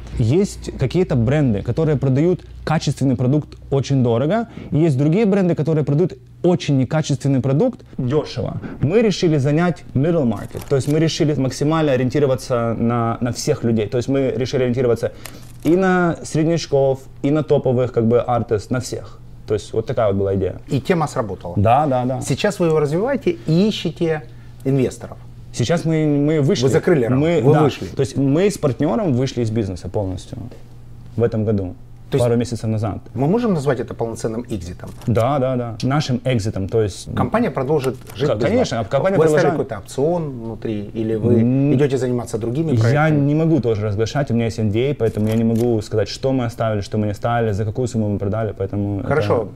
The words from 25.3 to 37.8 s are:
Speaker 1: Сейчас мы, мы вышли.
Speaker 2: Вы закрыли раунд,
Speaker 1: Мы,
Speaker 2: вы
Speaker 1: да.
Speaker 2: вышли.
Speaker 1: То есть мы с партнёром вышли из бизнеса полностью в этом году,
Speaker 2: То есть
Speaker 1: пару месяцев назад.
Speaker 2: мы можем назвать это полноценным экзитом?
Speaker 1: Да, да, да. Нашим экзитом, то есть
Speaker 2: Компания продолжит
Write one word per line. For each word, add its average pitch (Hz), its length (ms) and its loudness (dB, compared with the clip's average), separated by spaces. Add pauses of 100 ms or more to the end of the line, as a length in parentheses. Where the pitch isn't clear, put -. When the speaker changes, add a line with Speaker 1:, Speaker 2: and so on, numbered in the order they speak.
Speaker 1:
Сейчас - 340 0
мы, 156 200 2
мы 147 340 2
вышли. 135 240 2
Speaker 2:
Вы 135 60 4
закрыли 156 360 2
раунд, 127 140 2
Speaker 1:
Мы, 165 220 2
Speaker 2:
вы 139 120 6
Speaker 1:
да. 156 100 6
Speaker 2:
вышли. 123 240 0
Speaker 1:
То 110 140 -4
есть 131 140 -2
мы 139 340 2
с - 80 -6
партнёром 156 540 0
вышли 131 300 0
из 110 80 0
бизнеса 98 400 -4
полностью 95 480 -6 (800)
в 110 60 2
этом 113 200 0
году, 98 300 0 (380)
Speaker 2:
То 139 60 0
есть 127 80 4
Speaker 1:
пару 117 120 4
месяцев 117 320 -4
назад. 107 300 -2 (140)
Speaker 2:
мы 131 140 0
можем 220 260 2
назвать 139 260 0
это 113 140 -6
полноценным 117 540 -6
экзитом? 90 420 -8 (180)
Speaker 1:
Да, 120 320 2
да, 131 160 0
да. 117 280 -6
Нашим 131 400 0
экзитом, 104 460 -2
то 113 120 2
есть 104 340 -4
Speaker 2:
Компания 180 360 0
продолжит 131 460 -2 (180)